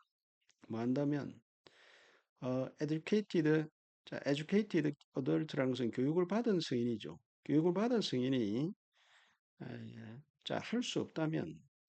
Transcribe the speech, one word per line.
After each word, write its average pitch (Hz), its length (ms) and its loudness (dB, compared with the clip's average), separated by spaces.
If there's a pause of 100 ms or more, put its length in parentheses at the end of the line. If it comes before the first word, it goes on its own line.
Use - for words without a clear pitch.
(680)
뭐 113 100 -4
한다면, 139 580 -2 (1000)
어, 127 300 -2 (120)
educated, 156 840 2 (380)
자, - 200 -8
educated 156 720 2 (220)
adult라는 143 560 0
것은 120 180 0
교육을 156 340 2
받은 202 360 2
성인이죠. 120 580 -2 (240)
교육을 156 300 4
받은 226 260 2
성인이, 127 720 0 (920)
에, 117 600 -12 (240)
자, - 140 -2
할 226 220 -2
수 - 200 -2
없다면, 160 600 -4 (280)